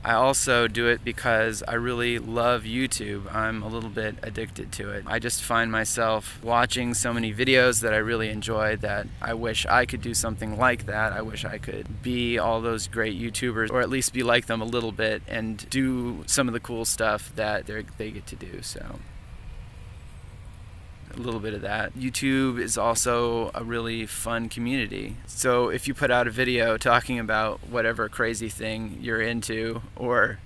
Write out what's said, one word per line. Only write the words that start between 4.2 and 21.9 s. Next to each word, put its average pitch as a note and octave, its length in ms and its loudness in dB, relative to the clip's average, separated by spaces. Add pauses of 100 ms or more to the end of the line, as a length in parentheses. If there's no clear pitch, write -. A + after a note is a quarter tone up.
addicted G#2 520 -8
to G2+ 160 -6
it. G2+ 180 -8
I A2+ 120 0
just A#2 220 -2
find A#2 300 2
myself A2 720 0
watching A#2+ 500 2
so A#2+ 200 0
many A2+ 200 0
videos B2+ 460 6
that A2+ 140 2
I G#2+ 40 6
really A2 300 2
enjoy G#2+ 500 0
that G#2 300 -2 (140)
I A#2 120 -2
wish A2+ 320 -2
I B2 200 4
could B2 160 -4
do A#2+ 120 -4
something A2 440 -2
like A#2+ 300 2
that. G#2+ 260 0
I G#2 80 -4
wish A2 240 -6
I G#2+ 120 -6
could A2 460 -8
be A#2+ 340 0
all A2+ 220 2
those A2+ 280 -2
great A2 300 -2
YouTubers, A2+ 540 0
or B2+ 80 2
at A#2+ 100 2
least C3 220 0
be B2 120 0
like A#2+ 240 4
them A2+ 140 0
a A2 40 -2
little A#2 260 -2
bit A2 340 -2
and A2 440 -6
do B2 580 0
some C3 220 2
of A2+ 40 -4
the A#2 60 -2
cool A#2 240 -6
stuff G#2+ 540 0
that G#2+ 280 -2
they're, G#2+ 180 -8 (140)
they G#2+ 140 -6
get G2 160 -12
to - 80 -10
do, - 260 -10
so. - 380 -10 (2250)
A - 40 -8
little A#2 200 -4
bit G#2+ 140 -4
of G#2 80 -6
that. G#2 320 -2